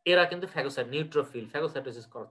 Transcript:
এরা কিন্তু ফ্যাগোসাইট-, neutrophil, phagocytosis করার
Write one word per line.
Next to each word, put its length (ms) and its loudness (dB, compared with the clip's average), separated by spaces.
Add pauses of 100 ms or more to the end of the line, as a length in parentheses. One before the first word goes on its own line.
এরা 200 8
কিন্তু 220 -4
ফ্যাগোসাইট-, 420 -4
neutrophil, 600 -2
phagocytosis 560 -6
করার 260 -12